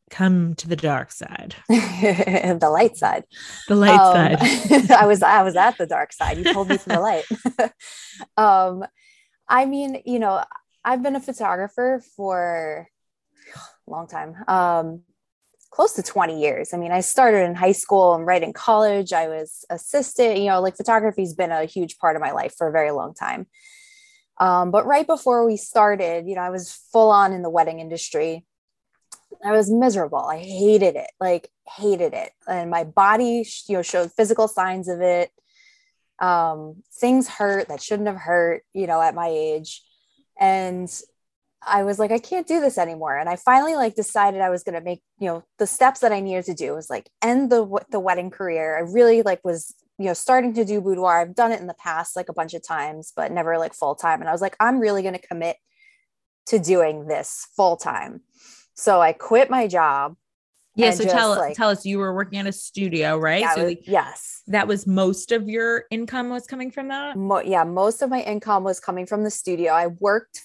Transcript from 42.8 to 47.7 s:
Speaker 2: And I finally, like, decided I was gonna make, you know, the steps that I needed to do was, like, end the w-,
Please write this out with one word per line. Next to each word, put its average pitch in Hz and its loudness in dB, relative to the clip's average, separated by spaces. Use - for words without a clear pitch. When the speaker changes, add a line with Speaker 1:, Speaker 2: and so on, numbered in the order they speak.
Speaker 2:
And 160 -4
I 180 -4
finally, 277 2
like, 226 -2
decided 202 0
I 185 0
was 180 -4
gonna 170 -8
make, 175 -10
you 196 -6
know, 170 -6
the 208 -2
steps 262 2
that 233 4
I 202 -2
needed 185 -4
to 180 -6
do 143 -6
was, 160 -14
like, - -10
end 247 2
the 233 4
w-, 196 -4